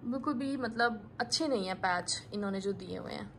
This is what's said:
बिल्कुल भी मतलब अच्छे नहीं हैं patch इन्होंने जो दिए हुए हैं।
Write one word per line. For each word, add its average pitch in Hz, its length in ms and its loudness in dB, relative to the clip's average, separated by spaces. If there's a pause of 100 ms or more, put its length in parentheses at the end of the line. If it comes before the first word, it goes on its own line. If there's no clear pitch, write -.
बिल्कुल 262 280 0
भी 269 240 0
मतलब 226 600 0
अच्छे 247 280 2
नहीं 214 200 4
हैं 185 100 -2
patch 180 460 2 (100)
इन्होंने 196 280 0
जो 196 120 0
दिए 185 240 -6
हुए - 140 -6
हैं। 120 280 -6